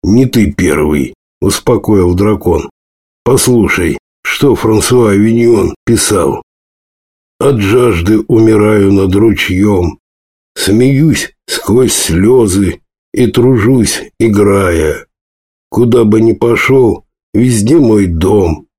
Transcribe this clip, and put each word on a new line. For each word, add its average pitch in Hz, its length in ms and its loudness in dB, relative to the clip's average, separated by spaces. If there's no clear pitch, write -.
«Не 120 240 0
ты 104 240 0
первый», 76 640 -2
успокоил 98 720 0
дракон. 90 540 -2
«Послушай, 117 720 0
что 135 320 0
Франсуа 110 560 0
Авиньон 110 640 0
писал. 98 560 -2
От 127 200 0
жажды 104 680 0
умираю 107 640 2
над 98 240 0
ручьем, 98 840 0
смеюсь 131 800 0
сквозь 113 460 -2
слезы 98 880 0
и 123 140 0
тружусь, 123 760 0
играя. 98 840 0
Куда 117 360 2
бы 110 160 2
ни 113 120 2
пошел, 120 720 0
везде 120 440 0
мой 110 300 2
дом. 87 600 -2